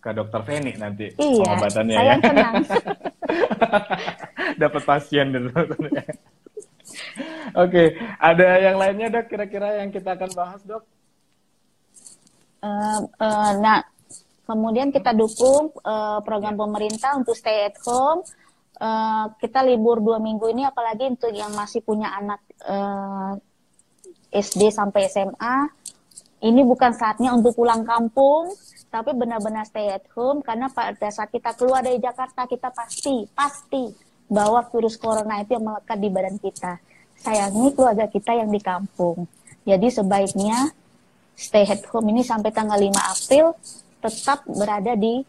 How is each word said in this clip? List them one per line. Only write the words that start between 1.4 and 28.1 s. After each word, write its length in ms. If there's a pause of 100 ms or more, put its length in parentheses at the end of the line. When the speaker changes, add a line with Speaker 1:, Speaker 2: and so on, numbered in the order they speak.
Speaker 2:
saya 80
Speaker 1:
ya. 80
Speaker 2:
yang 160
senang. 280 (1000)
Speaker 1:
<laughs> 1080
Dapat 280
pasien 400
dulu. 240
<laughs> 80 (2000)
Oke, 320 (240)
ada 300 (100)
yang 240
lainnya, 320
Dok, 160
kira-kira 560
yang 80
kita 240
akan 160
bahas, 320
Dok? 160 (1800)
Speaker 2:
Eh, 420 (220)
eh, 300 (100)
nah, 240 (640)
kemudian 400
kita 240
dukung, 640
eh, 480
program 320
Speaker 1:
Ya. 80
Speaker 2:
pemerintah 480
untuk 240
stay 320
at 160
home. 400 (520)
Eh, 480 (160)
kita 200
libur 400
dua 160
minggu 320
ini, 160
apalagi 400
untuk 280
yang 200
masih 320
punya 320
anak, 240 (240)
eh, 680 (1000)
S 240
D 140
sampai 400
S 100
M 220
A, 280 (720)
ini 220
bukan 320
saatnya 400
untuk 220
pulang 260
kampung, 680 (360)